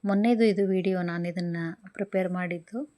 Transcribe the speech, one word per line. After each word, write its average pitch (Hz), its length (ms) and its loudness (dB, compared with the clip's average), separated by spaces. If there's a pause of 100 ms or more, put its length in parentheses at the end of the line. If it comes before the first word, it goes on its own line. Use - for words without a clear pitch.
ಮೊನ್ನೆದು 214 500 4
ಇದು 196 200 2
ವಿಡಿಯೋ 185 260 0 (120)
ನಾನು 175 220 -4
ಇದನ್ನು 170 300 -4 (340)
ಪ್ರಿಪೇರ್ 190 420 -2
ಮಾಡಿದ್ದು. 180 420 -6 (160)